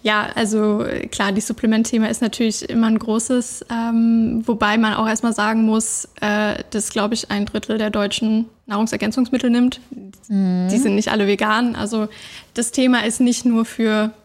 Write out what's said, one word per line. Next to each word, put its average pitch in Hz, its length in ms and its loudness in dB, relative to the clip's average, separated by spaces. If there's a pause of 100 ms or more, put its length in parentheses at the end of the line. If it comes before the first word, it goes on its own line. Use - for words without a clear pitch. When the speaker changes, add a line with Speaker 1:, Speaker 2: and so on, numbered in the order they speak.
Speaker 1:
ja, 214 320 0
also, 214 480 0
äh, - 260 -6
klar, 196 240 -2
die 208 100 0
Supplementthema 220 640 0
ist 226 160 -2
natürlich 220 480 -2
immer 226 160 2
ein 220 120 2
großes, 233 720 -2
ähm, 226 760 2
wobei 220 320 2
man 220 160 2
auch 220 120 0
erstmal 226 280 0
sagen 220 300 0
muss, 220 440 0 (140)
äh, 208 480 -2
dass, 202 200 -4
glaub 214 220 0
ich, - 180 -4
ein 202 140 0
Drittel 214 320 -4
der 214 140 0
Deutschen 220 560 0 (200)
Nahrungsergänzungsmittel 226 840 0
nimmt. 247 300 2 (480)
Speaker 2:
Mhm. 185 420 2
Speaker 1:
Die 202 80 2
sind 233 160 2
nicht 214 160 0
alle 208 160 2
vegan. 214 500 2
Also 214 320 -4 (460)
das 233 180 -4
Thema 254 320 4
ist 226 160 -2
nicht 240 240 2
nur 226 220 2
für 214 460 0 (120)